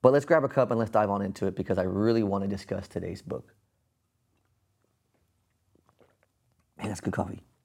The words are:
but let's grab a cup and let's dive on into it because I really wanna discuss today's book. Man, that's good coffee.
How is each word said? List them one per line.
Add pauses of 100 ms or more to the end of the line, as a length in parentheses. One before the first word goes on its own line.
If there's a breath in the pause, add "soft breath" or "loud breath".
but
let's
grab
a
cup
and
let's
dive
on
into
it
because
I
really
wanna
discuss
today's
book. (3250)
Man,
that's
good
coffee. (240)